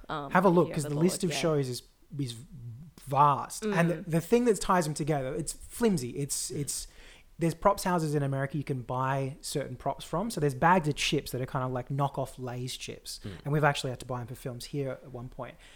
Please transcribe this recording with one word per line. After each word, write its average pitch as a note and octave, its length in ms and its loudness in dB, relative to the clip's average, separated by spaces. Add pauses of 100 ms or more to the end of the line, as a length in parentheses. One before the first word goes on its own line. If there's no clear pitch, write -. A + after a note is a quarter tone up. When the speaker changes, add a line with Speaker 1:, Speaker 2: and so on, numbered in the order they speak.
Speaker 1:
um, C#3+ 220 -6
Speaker 2:
Have F#3 140 6
a G3 40 10
Speaker 1:
if E3+ 60 6
Speaker 2:
look, F3 120 8
Speaker 1:
you E3 80 -6
Speaker 2:
'cause D3+ 100 0
Speaker 1:
ever C#3+ 80 -4
Speaker 2:
the C#3+ 80 0
list F3+ 220 4
Speaker 1:
look, F3 80 2
Speaker 2:
of - 40 -4
Speaker 1:
yeah. - 60 -2
Speaker 2:
shows D3 280 4
is, B2 120 -6 (380)
is A#2+ 160 -4 (720)
vast. C#3 580 4
And E3+ 240 4
the, E3+ 60 0
Speaker 1:
Mm. D#3+ 120 -10
Speaker 2:
the E3 140 2
thing A#3+ 240 4
that A3 160 4
ties F#3 240 4
them D3+ 80 -2
together, C#3+ 400 -2
it's D#3+ 200 -4
flimsy. F3+ 580 0
It's, - 400 -4
Speaker 3:
Mm. - 100 -4
Speaker 2:
it's, - 260 -6 (500)
there's D#3+ 160 2
props G3+ 300 2
houses D#3+ 320 0
in C#3+ 80 2
America C#3 340 -2
you C#3 60 -2
can C3 180 -4
buy C3 600 -2
certain B2+ 340 -6
props - 300 -6
from. G3 240 -2
So G#3 100 -6
there's D3 160 2
bags D#3+ 320 6
of C#3+ 80 2
chips - 360 0
that B2+ 100 -4
are C3 40 -2
kind B2+ 200 -2
of C3 60 -2
like B2+ 180 -6
knockoff C#3 480 -2
Lay's B2 400 -8
chips. - 480 -12
Speaker 3:
Mm. G#2 60 -8 (120)
Speaker 2:
And C#3+ 100 0
we've D3 100 4
actually C#3+ 260 2
had A#2+ 100 -6
to - 60 -12
buy B2 160 -6
'em A#2 60 -10
for B2 80 -12
films B2 300 -10
here C#3+ 260 -4
at C3+ 200 -12
one B2 180 -10
point. B2 260 -12 (200)